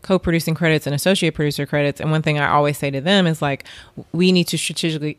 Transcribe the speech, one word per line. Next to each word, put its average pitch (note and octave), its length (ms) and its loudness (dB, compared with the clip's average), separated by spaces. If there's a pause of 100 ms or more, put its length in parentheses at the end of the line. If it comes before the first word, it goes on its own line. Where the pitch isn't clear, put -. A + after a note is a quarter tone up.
co-producing E3+ 520 0
credits D#3+ 320 0
and C#3+ 80 -2
associate F3+ 400 0
producer D3 320 -2
credits. C#3+ 340 0
And D#3 120 0
one D#3 100 0
thing D3+ 160 0
I C#3+ 100 0
always D3 300 2
say C#3+ 140 -2
to C3+ 80 -4
them F#3 260 4
is, D#3+ 160 0
like, C#3 220 -4 (480)
we F3+ 180 4
need F3+ 160 4
to - 100 -4
strategically, D#3 640 -4